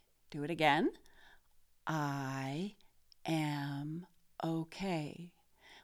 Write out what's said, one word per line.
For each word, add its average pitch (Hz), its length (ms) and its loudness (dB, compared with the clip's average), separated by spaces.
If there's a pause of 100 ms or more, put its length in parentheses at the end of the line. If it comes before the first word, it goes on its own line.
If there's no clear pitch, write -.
(300)
Do 147 140 -6
it 151 80 -2
again. 156 400 6 (920)
"I 139 920 -2 (500)
am 151 800 0 (380)
okay." 165 880 -2 (520)